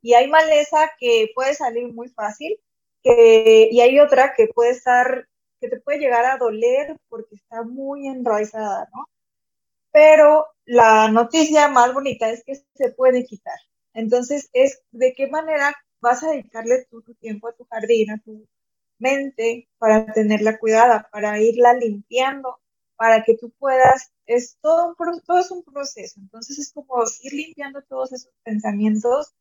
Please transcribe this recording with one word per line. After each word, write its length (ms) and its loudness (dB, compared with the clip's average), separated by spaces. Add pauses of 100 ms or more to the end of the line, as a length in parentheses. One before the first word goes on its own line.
Y 120 0
hay 160 4
maleza 680 2
que 360 0
puede 200 -4
salir 380 -8
muy 160 -18
fácil, 500 -10 (440)
que, 680 6
y 100 4
hay 180 4
otra 360 4
que 120 2
puede 240 -2
estar, 560 -2 (320)
que 100 -14
te 120 -10
puede 180 -6
llegar 260 -2
a 120 -2
doler 600 -4 (120)
porque 260 -20
está 280 -16
muy 440 -12
enraizada, 840 -6
¿no? 140 -18 (840)
Pero 560 6 (180)
la 460 4
noticia 560 2
más 260 2
bonita 360 -6
es 140 -12
que 120 -14
se 360 -8
puede 340 0
quitar. 320 -18 (360)
Entonces, 600 -6
es 280 0 (100)
de 220 -2
qué 140 -6
manera 480 -6 (240)
vas 240 -2
a 80 -6
dedicarle 580 -6
tú 120 -20
tu 140 -20
tiempo 340 -16
a 40 -20
tu 120 -20
jardín, 460 -4
a 80 -12
tu 280 -20 (520)
mente, 680 -6 (100)
para 360 0
tenerla 460 -2
cuidada, 520 2
para 300 -6
irla 320 2
limpiando, 840 -6 (360)
para 280 2
que 120 2
tú 240 -20
puedas, 520 2 (140)
es 360 -4
todo 280 0
un 60 -16
pro-, 300 -8
todo 140 0
es 120 -6
un 120 -16
proceso. 580 -16
Entonces, 380 -20
es 140 -16
como 300 -6 (180)
ir 120 -16
limpiando 500 -16
todos 300 -12
esos 180 -20 (120)
pensamientos. 960 -4